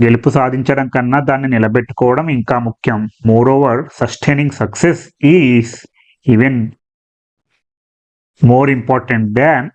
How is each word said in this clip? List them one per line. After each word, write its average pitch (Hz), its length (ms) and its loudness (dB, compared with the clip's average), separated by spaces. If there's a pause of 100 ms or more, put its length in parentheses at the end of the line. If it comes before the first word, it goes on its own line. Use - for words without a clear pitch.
గెలుపు 120 320 2
సాధించడం 131 580 -2
కన్నా 127 240 0 (100)
దాన్ని 139 240 -2
నిలబెట్టుకోవడం 123 720 0 (120)
ఇంకా 120 180 -2 (100)
ముఖ్యం. 113 320 -4 (300)
Moreover, 123 480 2 (240)
sustaining 143 500 -2 (100)
success 147 380 -2 (360)
is 123 340 2 (680)
even 127 200 2 (2000)
more 135 260 2
important 120 480 -2 (160)
than 139 220 2 (120)